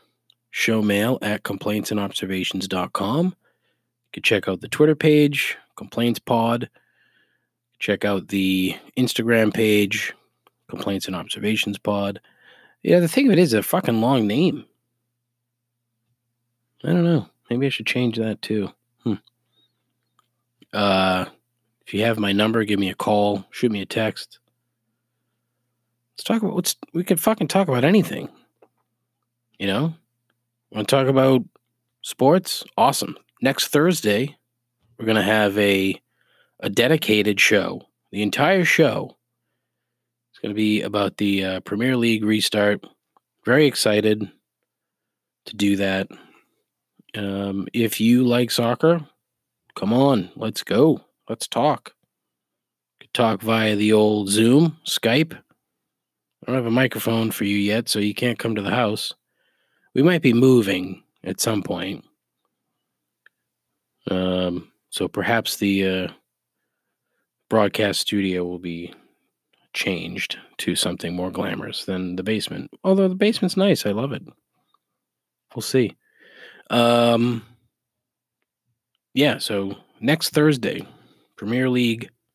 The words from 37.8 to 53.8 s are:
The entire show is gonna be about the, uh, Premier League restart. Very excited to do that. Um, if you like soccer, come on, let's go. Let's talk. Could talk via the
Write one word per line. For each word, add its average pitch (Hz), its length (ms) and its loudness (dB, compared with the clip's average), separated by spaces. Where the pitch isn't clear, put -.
The 101 100 -4
entire 156 420 2
show 113 520 0
is - 60 -20
gonna 107 160 -8
be 107 280 0
about 101 340 -2
the, 101 280 -2
uh, 95 160 -6
Premier 120 360 -2
League 117 260 0
restart. 104 640 0
Very 143 200 6
excited 107 640 0
to 110 100 -16
do 101 200 2
that. 95 320 -2
Um, 98 560 -6
if 113 260 -2
you 120 260 4
like 120 260 2
soccer, 147 540 2
come 101 160 -2
on, 123 440 4
let's 110 260 -6
go. 131 420 4
Let's - 180 -8
talk. 127 480 -2
Could - 140 -14
talk 110 280 0
via 110 340 0
the 107 160 2